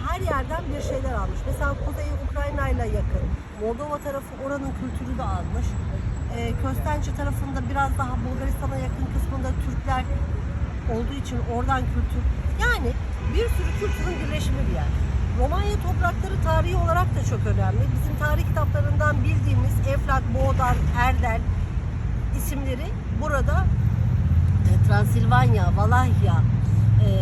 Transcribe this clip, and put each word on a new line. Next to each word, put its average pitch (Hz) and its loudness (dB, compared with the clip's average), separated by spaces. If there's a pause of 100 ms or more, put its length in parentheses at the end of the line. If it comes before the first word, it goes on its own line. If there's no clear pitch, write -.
her 185 -4
yerden 233 -2 (120)
bir - -6
şeyler 262 -4
almış. 185 -4
Mesela 285 -2 (120)
kuzeyi - -4 (120)
Ukrayna'yla 277 -2
yakın. - 0 (360)
Moldova 262 -4
tarafı 277 -8 (140)
oranın 269 -6
kültürü - -6
de 247 -6
almış. - -4 (680)
E, 233 -6 (240)
Köstence 269 -2
tarafında 277 -4 (100)
biraz 277 0
daha 254 -4 (120)
Bulgaristan'a 269 -4 (100)
yakın 262 -4
kısmında 262 -2 (160)
Türkler 262 -2 (880)
olduğu 240 -4
için 247 -4 (140)
oradan 254 0 (120)
kültür. - -2 (420)
Yani 440 0 (440)
bir 466 2
sürü - -2
kültürün 359 -2
birleşimi 294 -2
bir - 0
yer. - 0 (480)
Romanya 381 0 (120)
toprakları - 0
tarihi - 2
olarak 339 2
da - 0
çok 226 -2 (140)
önemli. 190 2 (120)
Bizim - 0
tarih - 0
kitaplarından 294 2
bildiğimiz - 2 (200)
Eflak, 269 0 (100)
Boğdan, 247 2 (240)
Erdel 240 2 (960)
isimleri - -2 (340)
burada, 294 2 (1040)
e, - 6
Transilvanya, 208 4 (120)
Valahya, - 4 (720)
e, - 6 (140)